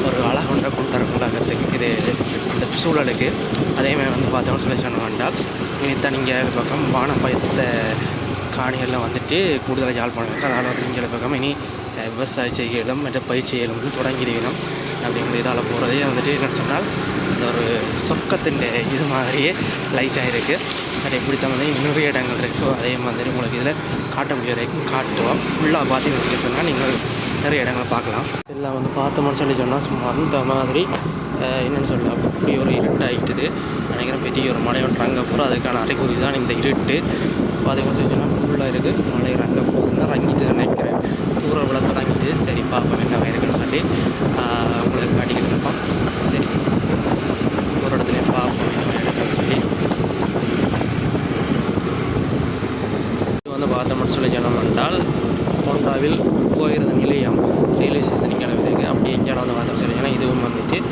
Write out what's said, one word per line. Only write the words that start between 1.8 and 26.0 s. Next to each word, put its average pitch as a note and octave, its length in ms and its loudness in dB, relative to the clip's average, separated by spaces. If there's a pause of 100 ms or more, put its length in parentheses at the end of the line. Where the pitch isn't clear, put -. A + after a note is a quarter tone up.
இந்த B2 160 0 (100)
சூழலுக்கு. C3 520 2 (480)
அதே C3+ 180 2
மாதிரி C#3 180 2
வந்து B2+ 180 0
பார்த்தோம்னு B2+ 340 0
சொல்லி B2+ 160 0
சொன்னோம்னா, A2+ 480 -2 (520)
இனித்தான் C#3 320 0
நீங்க C3 220 0
இந்த B2+ 220 0
பக்கம் C#3 360 0
வானம் C3 320 2
பயத்த B2+ 360 0 (960)
காணிகள்ல B2+ 440 -2
வந்துட்டு A#2+ 400 -2 (220)
கூடுதலா B2+ 340 -2
யாழ்ப்பாணம் A#2 360 -2
இருக்கு. A2+ 180 -2
அதனால B2+ 200 0
வந்து B2 180 -2
இங்க B2 140 -2
இந்த A#2+ 120 -2
பக்கம் A#2+ 240 -2
இனி, C3+ 160 0 (420)
அஹ், A2+ 160 -6
விவசாய B2 440 -2
செய்கைகளும் A#2+ 480 -2
மற்ற C3 260 -2
பயிர் B2+ 160 0
செய்கைகளும் A#2 340 -2
வந்து B2+ 180 -4
தொடங்கிடுவினோம் B2+ 600 -2 (420)
அப்படிங்கிற A#2+ 380 -2
இதால B2 260 0
போறதே A#2+ 400 0
வந்துட்டு C3+ 280 2
என்னன்னு C3 300 0
சொன்னால், D3+ 260 0 (400)
இந்த A#2+ 200 0
ஒரு A#2 160 0 (360)
சொர்க்கத்தின் D#3+ 600 0 (300)
இது C3+ 200 0
மாதிரியே C3 420 2 (420)
லைட் C3 260 0
ஆயிருக்கு. B2 360 0 (460)
அது C3+ 140 -2
எப்படி C3 220 0
தான் C3+ 160 0
வந்து C3 140 0 (140)
நிறைய D3 260 2
இடங்கள் B2 320 0
இருக்கு. A#2 200 -2
So, C#3 140 2
அதே B2 240 -2
மாதிரி A#2+ 320 -2
உங்களுக்கு A#2+ 300 -2
இதுல C#3 140 0 (380)
காட்ட D3 220 -2
முடிய B2 200 -2
வரைக்கும் B2+ 380 -4
காட்டுவோம். A#2+ 560 0
ஃபுல்லா D#3 360 0
பார்த்தீங்கன்னு C3 420 0